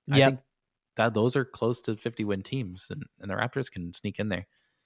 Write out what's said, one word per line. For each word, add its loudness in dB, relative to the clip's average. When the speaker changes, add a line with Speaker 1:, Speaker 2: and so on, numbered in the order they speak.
Speaker 1:
I 6
Speaker 2:
Yep. 8
Speaker 1:
think -6
that 4
those 4
are 2
close -2
to -4
fifty -6
win -2
teams, -8
and, -8
and -10
the -2
Raptors -2
can -10
sneak -8
in -2
there. -4